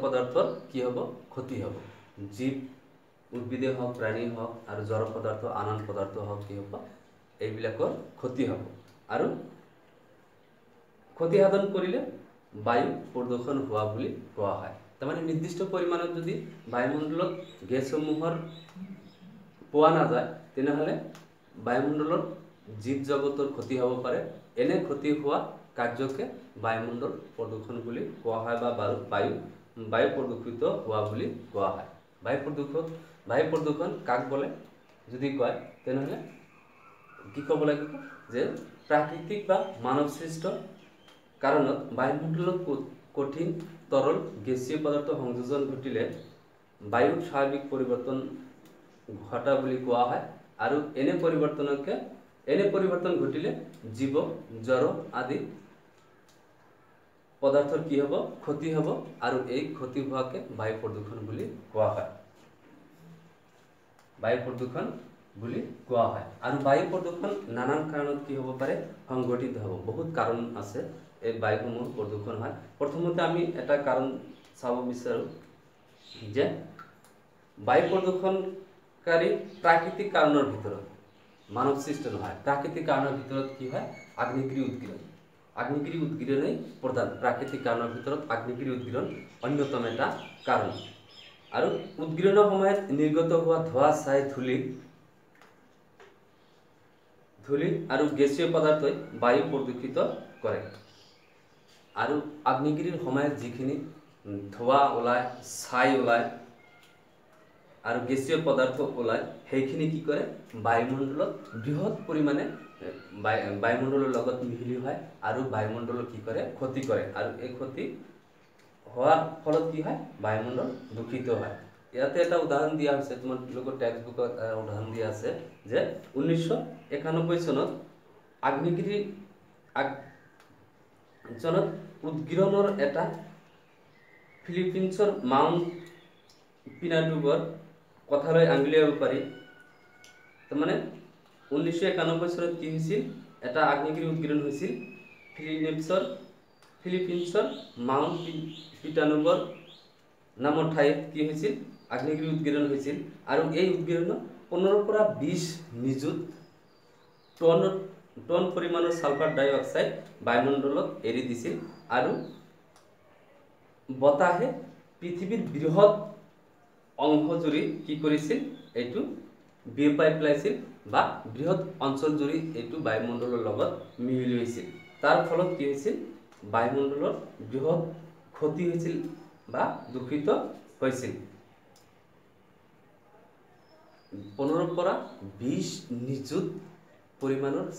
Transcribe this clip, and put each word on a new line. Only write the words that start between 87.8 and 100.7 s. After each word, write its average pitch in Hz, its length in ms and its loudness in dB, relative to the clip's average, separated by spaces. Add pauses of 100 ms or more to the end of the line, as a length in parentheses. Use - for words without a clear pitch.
ভিতৰত 139 260 -4 (140)
আগ্নেয়গিৰি 123 420 -4
উদগীৰণ - 300 -4 (400)
অন্যতম 135 440 0
এটা 120 160 0 (400)
কাৰণ। 104 240 2 (840)
আৰু 160 120 4 (340)
উদগীৰণৰ 190 500 6
সময়ত 196 280 4 (180)
নিৰ্গত 156 320 4 (140)
হোৱা 165 140 6 (120)
ধোঁৱা, 143 200 6 (120)
ছাই, 139 180 4 (120)
ধূলি, 127 240 0 (3000)
ধূলি 147 220 2 (240)
আৰু 147 120 4 (140)
গেছীয় 139 360 4
পদাৰ্থই 151 400 6 (280)
বায়ু 123 200 6 (100)
প্ৰদূষিত 123 440 -4 (460)
কৰে। 101 180 -2 (1300)